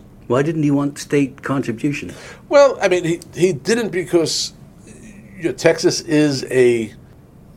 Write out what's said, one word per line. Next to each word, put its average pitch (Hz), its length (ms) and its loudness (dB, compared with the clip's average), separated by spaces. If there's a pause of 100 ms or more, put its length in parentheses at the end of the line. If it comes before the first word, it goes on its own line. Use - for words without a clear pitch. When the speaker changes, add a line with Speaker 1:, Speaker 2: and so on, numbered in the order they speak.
(280)
Speaker 1:
Why 127 140 2
didn't 160 220 -2
he 147 80 2
want 143 280 0
state 143 440 -2
contribution? 135 720 -4 (360)
Speaker 2:
Well, 285 320 6
I 202 60 2
mean, 180 160 0
he, 165 160 -2 (160)
he 180 180 2
didn't 214 360 -2
because, 170 640 -2 (840)
you 160 80 -8
know, 190 80 -2
Texas 170 480 0
is 151 440 0
a, 120 480 2 (640)